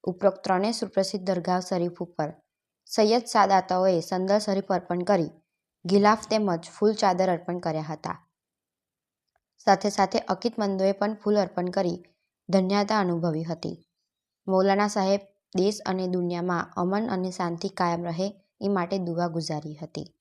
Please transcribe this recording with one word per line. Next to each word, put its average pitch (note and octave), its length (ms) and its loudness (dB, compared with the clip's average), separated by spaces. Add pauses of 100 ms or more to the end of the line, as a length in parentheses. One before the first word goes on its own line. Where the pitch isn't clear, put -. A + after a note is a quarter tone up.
ઉપરોક્ત F#3+ 400 0
ત્રણેય F#3+ 280 0
સુપ્રસિદ્ધ G3 540 -4
દરગાહ F3+ 340 0
શરીફ F3 420 -4
ઉપર E3 320 -6 (520)
સૈયદ A3+ 400 2
સાદાતોએ F#3 760 4
સંદલ F#3 360 0
શરીફ G3 340 -2
અર્પણ F3+ 320 -2
કરી F3+ 260 2 (560)
ગિલાફ G3+ 420 4
તેમજ G3+ 420 0
ફૂલ G#3+ 240 2
ચાદર F#3+ 360 2
અર્પણ F3 300 -2
કર્યા D#3 220 -4
હતા. D#3 360 -10 (1400)
સાથે G3 300 2
સાથે G3 300 0
અકીદમંદોએ G3 720 0
પણ G3+ 240 -2
ફૂલ G#3 240 0
અર્પણ F3+ 300 -2
કરી F3+ 340 -2 (460)
ધન્યતા G3+ 500 2
અનુભવી E3+ 440 -2
હતી. E3 340 -8 (720)
મૌલાના G3 400 4
સાહેબ G3+ 320 0 (380)
દેશ G3+ 280 2
અને F#3 220 -2
દુનિયામાં F3 680 -2
અમન G3 340 -2
અને F#3 220 -4
શાંતિ E3+ 380 -6
કાયમ E3+ 340 -2
રહે F3 240 -4 (340)
એ G3+ 60 -4
માટે F#3+ 300 -2
દુઆ F3 300 -2
ગુજારી D#3 480 -6
હતી. - 320 -12 (140)